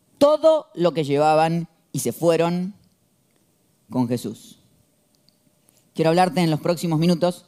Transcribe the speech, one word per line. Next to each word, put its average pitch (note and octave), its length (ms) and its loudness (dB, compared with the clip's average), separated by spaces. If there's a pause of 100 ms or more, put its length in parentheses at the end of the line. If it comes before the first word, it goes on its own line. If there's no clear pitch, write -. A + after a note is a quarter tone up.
(180)
todo D4+ 560 2
lo E3 180 0
que D#3 120 -2
llevaban D#3 640 2 (240)
y C#3 80 -6
se A#2 120 -4
fueron E3+ 640 0 (1120)
con B2 200 -4
Jesús. A#2 500 -10 (1400)
Quiero D#3+ 160 0
hablarte F3+ 300 0
en E3 100 0
los D3 100 -2
próximos E3 380 -4
minutos F3 500 0